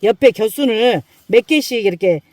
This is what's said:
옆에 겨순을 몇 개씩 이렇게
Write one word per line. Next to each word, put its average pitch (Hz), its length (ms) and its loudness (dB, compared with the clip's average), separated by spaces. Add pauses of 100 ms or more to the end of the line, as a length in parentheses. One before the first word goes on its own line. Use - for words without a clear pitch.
옆에 233 280 4
겨순을 220 720 -2 (260)
몇 233 200 2
개씩 254 380 -2
이렇게 175 360 0 (120)